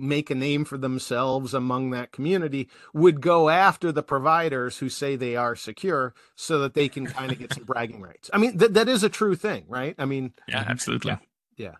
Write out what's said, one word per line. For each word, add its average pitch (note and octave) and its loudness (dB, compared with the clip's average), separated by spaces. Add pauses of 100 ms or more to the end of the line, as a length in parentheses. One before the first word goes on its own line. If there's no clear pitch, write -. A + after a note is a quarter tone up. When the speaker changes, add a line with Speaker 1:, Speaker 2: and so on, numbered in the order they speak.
Speaker 1:
make D3 -2
a C#3 -2
name C#3+ 0
for C#3 -10
themselves C3 -2
among B2+ -2
that B2 -8
community D3 -2 (220)
would D#3 6
go E3 6
after F3 4
the D3 -2
providers C#3 0
who C3 -4
say C#3 -4
they A#2+ -4
are A#2+ 0
secure C3 -4 (200)
so D#3+ -2
that C#3 -2
they D3 2
can C3+ -8
kinda C3 -6
get A#2+ -10
some - -10
Speaker 2:
<laughs> - -20
Speaker 1:
bragging A#2 -6
rights. - -20
I G3 2
mean, A3 2
th-, G#3+ 6
that A3 4
is A3+ 2
a G#3+ 2
true G3+ 0
thing, D#3+ -4
right? B2+ -6
I C#3 -2
mean, C3+ -4 (140)
Speaker 2:
Yeah, B2+ -4
absolutely. - -4
Speaker 1:
yeah, G#2 -2 (400)
yeah. G2+ -12